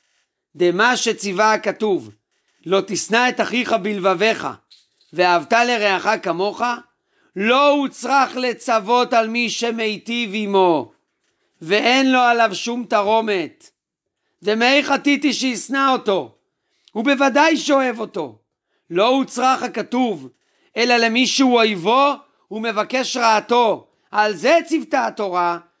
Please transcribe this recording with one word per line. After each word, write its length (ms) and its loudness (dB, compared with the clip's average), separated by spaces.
דמה 400 2
שציווה 560 -2
הכתוב, 580 -4
"לא 200 2
תשנא 420 0
את 120 -4
אחיך 320 -2
בלבביך, 760 -2
ואהבת 400 0
לרעך 540 0
כמוך", 400 -4
לא 340 2
הוצרך 680 0
לצוות 760 -2
על 160 2
מי 220 -4
שמיטיב 840 -6
עמו, 580 0
ואין 500 2
לו 60 4
עליו 360 2
שום 300 -6
תרומת. 840 -2
דמי 400 2
חתיתי 500 0
שישנא 600 -2
אותו, 420 -2
הוא 120 -4
בוודאי 520 2
שאוהב 440 0
אותו. 380 -10
לא 180 2
הוצרך 540 0
הכתוב, 680 -4
אלא 200 2
למי 300 2
שהוא 300 2
אויבו 560 2
ומבקש 680 -4
רעתו. 720 2
על 240 0
זה 300 4
ציוותה 420 -2
התורה, 520 -2